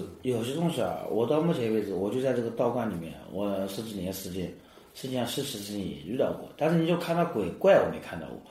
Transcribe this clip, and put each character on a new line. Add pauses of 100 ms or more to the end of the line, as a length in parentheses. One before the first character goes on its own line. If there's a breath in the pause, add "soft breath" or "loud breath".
(220)
有
些
东
西
啊， (100)
我
到
目
前
为
止，
我
就
在
这
个
道
观
里
面， (180)
我
十
几
年
时
间， (400 loud breath)
实
际
上
事
实
事
情
也 (100)
遇
到
过，
但
是
你
就
看
到
鬼
怪，
我
没
看
到
过， (140)